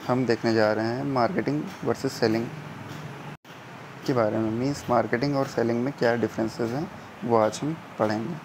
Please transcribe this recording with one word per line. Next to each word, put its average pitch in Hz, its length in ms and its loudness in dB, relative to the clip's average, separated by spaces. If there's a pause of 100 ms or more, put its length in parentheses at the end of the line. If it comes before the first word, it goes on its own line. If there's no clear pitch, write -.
हम 127 200 2
देखने 117 280 2
जा 107 180 6
रहे 107 140 0
हैं 123 180 -2
मार्केटिंग 135 580 0 (220)
वर्सेस 131 280 -2
सेलिंग 113 320 2 (1600)
के 147 60 0
बारे 110 260 4
में, 110 120 2
मीन्स 127 400 -2
मार्केटिंग 120 460 2
और 135 100 2
सेलिंग 120 380 2
में 139 140 -2
क्या 120 180 4
differences 113 540 -2
हैं 147 160 -2 (380)
वो 117 140 6
आज 107 240 4
हम 151 140 -2 (220)
पढ़ेंगे। 113 360 0 (100)